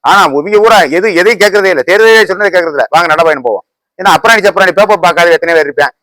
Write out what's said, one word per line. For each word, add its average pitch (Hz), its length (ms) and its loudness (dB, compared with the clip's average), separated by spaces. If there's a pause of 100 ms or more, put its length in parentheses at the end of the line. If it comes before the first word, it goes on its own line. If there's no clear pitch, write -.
ஆனா 196 220 4
இவங்க 165 340 -2
ஊரா 226 140 4 (180)
எது, 196 120 -2 (120)
எதையும் 202 220 0
கேட்கறதே 196 320 0
இல்ல, 131 160 -2
தேர்தலே 220 400 2
சொன்னதை 196 240 -2
கேட்கறதில்ல. 156 400 -2
வாங்க 165 180 0
நடைபயணம் 156 360 -2
போவோம். 104 160 -4 (340)
ஏன்னா 185 180 0
அப்புறாணி 220 300 0
சப்புறாணி 185 320 0
பேப்பர் 202 260 0
பார்க்காத 170 340 2
எத்தனை 165 200 -4
பேர் 156 120 0
இருப்பேன் 139 220 -2 (100)